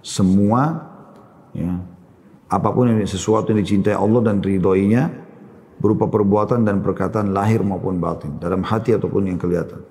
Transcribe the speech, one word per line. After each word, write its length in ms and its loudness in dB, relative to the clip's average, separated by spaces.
Semua, 800 0
ya, 240 -4
apapun 400 2
yang, 160 2
sesuatu 480 0
yang 80 2
dicintai 320 2
Allah 400 2
dan 80 0
ridhoinya, 720 2
berupa 320 2
perbuatan 560 2
dan 160 0
perkataan 560 -2
lahir 240 2
maupun 400 -4
batin, 400 -6
dalam 240 -4
hati 320 0
ataupun 320 -2
yang 80 -4
kelihatan. 540 -6